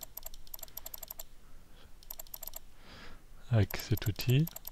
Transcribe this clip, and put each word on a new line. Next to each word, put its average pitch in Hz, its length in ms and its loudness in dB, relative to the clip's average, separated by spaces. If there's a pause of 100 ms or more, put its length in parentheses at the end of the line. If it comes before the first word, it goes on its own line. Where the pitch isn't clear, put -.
(3500)
avec 107 280 8
cet - 300 2
outil. 127 380 6 (260)